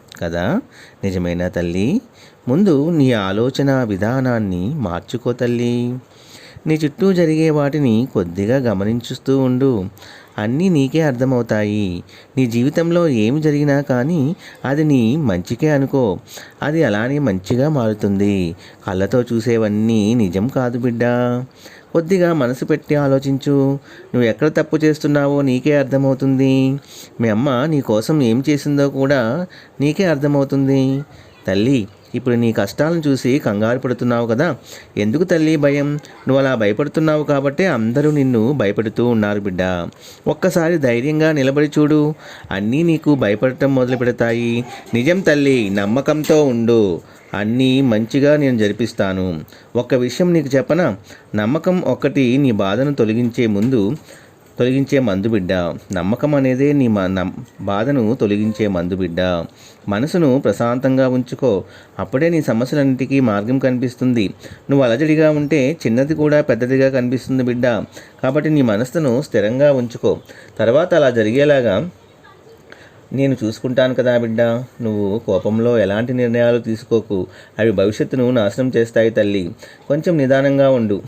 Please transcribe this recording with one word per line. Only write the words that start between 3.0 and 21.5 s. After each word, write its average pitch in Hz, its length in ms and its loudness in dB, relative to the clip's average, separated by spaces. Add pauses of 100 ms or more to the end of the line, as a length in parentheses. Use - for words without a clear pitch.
ఆలోచన 123 720 0
విధానాన్ని 110 920 -2
మార్చుకో 113 580 -6
తల్లి. 120 600 -2 (720)
నీ 156 80 0
చుట్టూ 156 380 -2
జరిగే 160 380 2
వాటిని 139 600 0
కొద్దిగా 101 440 -2
గమనించుస్తూ 120 840 -2
ఉండు. 127 500 0 (500)
అన్నీ 131 300 0
నీకే 147 320 2
అర్థమవుతాయి. 113 1040 0 (320)
నీ 131 100 2
జీవితంలో 165 640 0
ఏమి 123 340 0
జరిగినా 147 380 2
కానీ 139 560 -2 (280)
అది 147 200 0
నీ 131 320 2
మంచికే 120 540 -2
అనుకో. 131 480 0 (440)
అది 151 220 0
అలానే 120 340 -2
మంచిగా 123 500 0
మారుతుంది. 101 880 0 (300)
కళ్ళతో 98 360 0
చూసేవన్నీ 113 920 0
నిజం 98 340 0
కాదు 127 300 -4
బిడ్డ. 120 240 -2 (920)